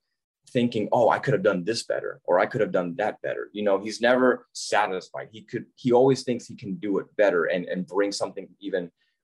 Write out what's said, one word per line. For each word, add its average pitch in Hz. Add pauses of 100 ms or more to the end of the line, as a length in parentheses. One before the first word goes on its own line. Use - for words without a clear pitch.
(520)
thinking, 117
"Oh, 113
I 87
could 131
have 98
done 95
this 113
better, -
or 87
I 104
could 110
have 95
done 90
that 101
better." 64
You 104
know, 98
he's 107
never 123
satisfied. 92
He 110
could, - (100)
he 123
always 127
thinks 120
he 117
can 95
do 95
it - (100)
better 90
and, 87
and 87
bring 101
something 98 (100)
even 92 (320)